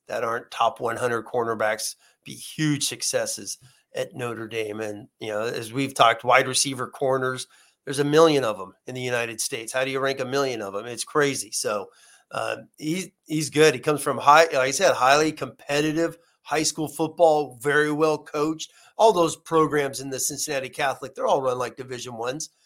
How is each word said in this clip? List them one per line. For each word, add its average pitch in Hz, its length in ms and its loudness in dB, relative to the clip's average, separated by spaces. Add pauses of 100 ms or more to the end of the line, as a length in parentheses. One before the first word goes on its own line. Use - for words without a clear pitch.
that 117 180 -4
aren't 120 260 -4
top 117 300 0
one 117 160 -4
hundred 117 280 -2
cornerbacks 110 720 -2 (300)
be - 80 -14
huge 147 520 -4
successes 110 720 -6 (360)
at 131 180 -6
Notre 117 340 -8
Dame. 107 340 -6
And, 104 260 -10 (120)
you 110 100 -10
know, 107 140 -2
as 113 280 -6
we've 135 220 -4
talked, 117 320 4
wide 127 220 6
receiver 127 420 -4
corners, 131 580 -2 (380)
there's 139 140 -6
a 143 40 2
million 147 400 6
of 107 160 -2
'em 92 140 -12 (120)
in 127 80 -12
the 127 80 -8
United 120 380 -4
States. 113 320 -6
How 131 140 0
do 135 40 -4
you 135 100 -2
rank 135 200 -2
a 131 60 -2
million 131 360 -2
of 98 140 -6
'em? 104 100 -6
It's 120 200 -10
crazy. 139 460 0
So, 104 380 -4 (420)
uh, 113 260 -4 (200)
he, 165 360 -6 (120)
he's 156 240 -4
good. 147 240 6
He 127 60 -4
comes 147 240 -2
from 131 160 -2
high, 143 240 8
like 165 120 2
I 131 160 2
said, 156 220 2
highly 139 380 4
competitive 151 840 -2 (260)
high 151 200 -2
school 151 240 -4
football, 156 720 2
very 147 300 2
well 151 260 2
coached. 156 540 -4 (260)
All 220 160 6
those 170 220 2
programs 143 680 0
in 135 80 -8
the 131 100 -6
Cincinnati 135 500 -6
Catholic, 135 460 -4
they're - 120 -4
all 170 140 2
run 127 160 0
like 123 200 -6
Division 123 380 -12
Ones. 127 340 -6 (160)